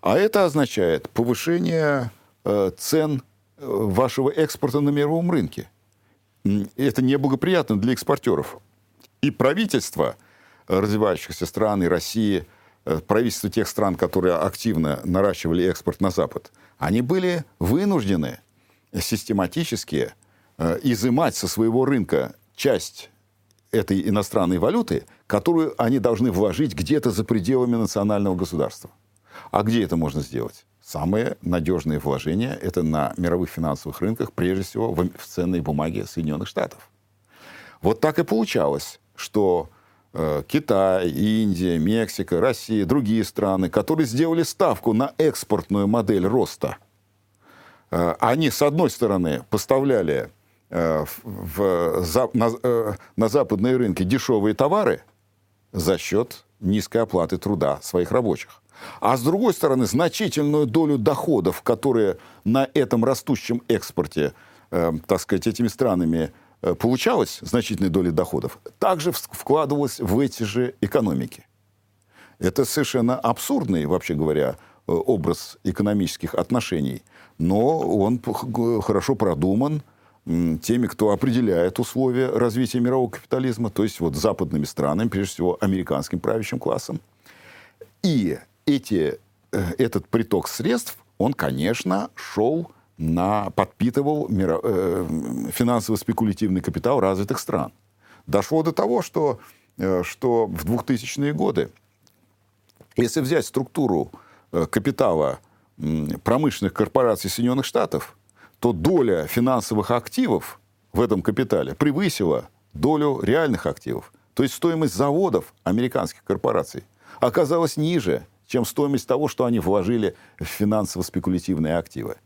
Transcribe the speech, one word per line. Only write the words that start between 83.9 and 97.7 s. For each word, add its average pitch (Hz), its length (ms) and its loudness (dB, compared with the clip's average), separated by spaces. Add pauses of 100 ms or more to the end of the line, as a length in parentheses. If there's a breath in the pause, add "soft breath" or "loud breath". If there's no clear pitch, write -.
вот 80 160 -2
западными 76 500 0
странами, 80 420 -2
прежде 98 260 -4
всего 87 280 0
американским 85 580 -2
правящим 113 380 -4
классом. - 420 -4 (1040 loud breath)
И 117 360 0 (280)
эти, 104 540 0 (320)
э, 101 100 -2 (160)
этот 117 300 0
приток 104 400 0
средств, 233 480 -4 (220)
он, 120 140 0
конечно, 92 840 -2
шел 151 560 -2 (260 soft breath)
на, 90 520 0
подпитывал 139 800 0
миро-, 95 340 2
э, 80 920 -2
финансово-спекулятивный 110 1080 0
капитал 117 380 0
развитых 98 400 0
стран. 71 340 -4 (540 soft breath)